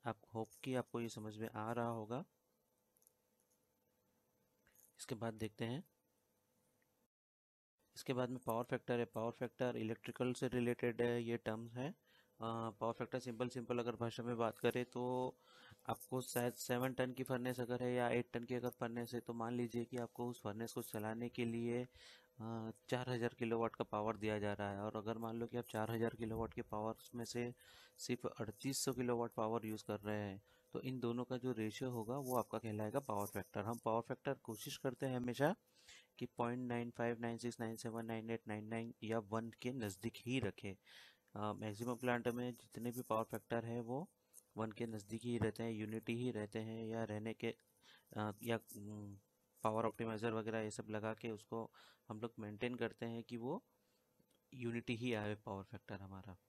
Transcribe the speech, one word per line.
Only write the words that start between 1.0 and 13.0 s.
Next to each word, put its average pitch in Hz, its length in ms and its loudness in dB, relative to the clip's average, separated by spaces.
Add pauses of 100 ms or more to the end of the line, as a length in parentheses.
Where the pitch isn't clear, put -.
ये 117 80 -2
समझ 107 280 -6
में 110 140 -4
आ 110 220 -2
रहा 117 160 2
होगा। 117 360 -2 (2750)
इसके - 160 -4
बाद 113 200 -2
देखते 110 300 -2
हैं, 127 200 -2 (2000)
इसके - 160 -2
बाद 127 180 4
में 127 160 -2
power 117 180 2
factor 123 340 0
है। 120 60 4
power 113 260 0
factor 123 460 -2
electrical 117 560 0
से 127 160 0
related 120 540 4
है, 120 200 4
ये 117 140 2
terms 113 380 -2
हैं। 131 180 -2
अ, 113 800 -4
पावर 117 220 2
फैक्टर 123 260 0